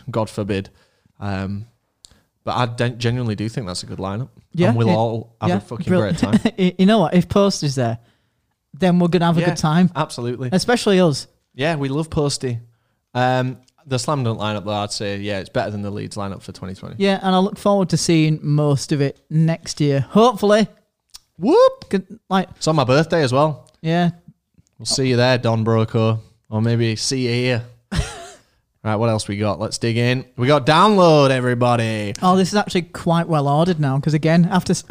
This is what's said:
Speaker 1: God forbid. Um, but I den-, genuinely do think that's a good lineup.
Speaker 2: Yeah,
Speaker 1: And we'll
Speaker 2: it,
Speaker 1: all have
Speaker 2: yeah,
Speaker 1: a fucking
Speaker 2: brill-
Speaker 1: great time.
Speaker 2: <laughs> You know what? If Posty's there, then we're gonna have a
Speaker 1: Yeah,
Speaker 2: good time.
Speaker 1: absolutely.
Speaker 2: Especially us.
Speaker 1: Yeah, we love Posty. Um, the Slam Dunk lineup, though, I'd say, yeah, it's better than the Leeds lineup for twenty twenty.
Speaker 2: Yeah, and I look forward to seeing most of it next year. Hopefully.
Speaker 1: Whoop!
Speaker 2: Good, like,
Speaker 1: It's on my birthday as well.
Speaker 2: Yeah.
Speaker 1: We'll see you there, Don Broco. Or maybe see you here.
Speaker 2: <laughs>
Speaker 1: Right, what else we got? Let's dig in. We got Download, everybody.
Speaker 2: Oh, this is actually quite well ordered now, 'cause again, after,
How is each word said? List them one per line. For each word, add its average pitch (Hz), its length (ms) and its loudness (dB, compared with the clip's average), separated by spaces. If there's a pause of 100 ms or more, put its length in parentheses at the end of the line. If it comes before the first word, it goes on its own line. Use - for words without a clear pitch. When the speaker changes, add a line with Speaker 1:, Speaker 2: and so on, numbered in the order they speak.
Speaker 1:
God 113 200 -4
forbid. 98 400 -6 (500)
Um, 101 460 -8 (800)
but 107 120 -6
I 123 120 0
den-, 120 320 -4
genuinely 117 360 -2
do 104 140 -6
think 113 180 -8
that's 90 160 -10
a - 40 -16
good 90 120 -14
lineup. 98 300 -8 (240)
Speaker 2:
Yeah, 170 160 2
Speaker 1:
And 120 80 2
we'll 113 120 2
Speaker 2:
it, - 40 4
Speaker 1:
all 113 480 -2
have - 80 0
Speaker 2:
yeah, 175 80 0
Speaker 1:
a 196 40 -4
fucking - 240 -10
Speaker 2:
brill- 180 160 2
Speaker 1:
great 175 160 0
time. 202 220 2 (180)
Speaker 2:
<laughs> - 0 - (220)
You 190 60 6
know 214 140 6
what? 165 140 2
If 175 160 4
Posty's 190 460 0
there, 117 240 -2 (760)
then 180 260 2
we're 175 80 4
gonna 170 180 2
have 170 120 2
a 165 40 2
Speaker 1:
Yeah, 170 80 2
Speaker 2:
good 165 80 -4
time. 170 380 2
Speaker 1:
absolutely. 123 560 -6
Speaker 2:
Especially 202 480 2
us. 165 280 0 (260)
Speaker 1:
Yeah, 151 240 -2
we 139 100 -4
love 151 220 -4
Posty. 139 500 -4 (540)
Um, 127 460 -2 (260)
the 131 120 -4
Slam 135 280 -2
Dunk 113 160 -2
lineup, 104 240 -4
though, 104 80 -6
I'd 104 180 -4
say, 101 280 -8
yeah, 101 200 -6
it's 87 100 -12
better 113 220 -4
than 101 120 -8
the 101 80 -8
Leeds 107 260 -10
lineup 98 240 -10
for - 100 -18
twenty 92 240 -14
twenty. 92 220 -16
Speaker 2:
Yeah, 196 260 0
and 185 100 0
I 185 60 4
look 202 180 -2
forward 202 320 0
to 160 80 0
seeing 156 440 2
most 147 500 0
of 147 80 -2
it 139 300 -2
next 160 500 -2
year. 143 220 2
Hopefully. 208 680 2 (680)
Speaker 1:
Whoop! 440 520 2
Speaker 2:
Good, 196 300 -4 (100)
like, 190 280 0
Speaker 1:
It's - 100 -2
on 160 80 2
my 147 80 2
birthday 156 400 2
as 123 80 0
well. 143 380 0 (120)
Speaker 2:
Yeah. 170 280 0 (680)
Speaker 1:
We'll 117 80 -16
see 131 220 -2
you 127 80 2
there, 123 220 4
Don 113 260 0
Broco. 113 560 0 (300)
Or 110 120 -2
maybe 117 360 0
see 131 300 -4
you 117 40 -2
here. 123 320 -2 (280)
Speaker 2:
<laughs> 175 100 -2 (840)
Speaker 1:
Right, 107 140 -2
what 113 120 0
else 110 180 -2
we 101 100 -4
got? 104 220 -2
Let's 107 200 -8
dig 117 180 -2
in. 123 280 0 (120)
We 123 80 -2
got 143 220 2
Download, 165 640 6
everybody. 120 880 0
Speaker 2:
Oh, 185 160 2
this 185 120 2
is - 60 -10
actually 196 280 -2
quite 170 440 -2
well 151 200 0
ordered 160 320 0
now, 139 200 0
'cause 147 140 -2
again, 160 320 4
after, 180 300 0 (160)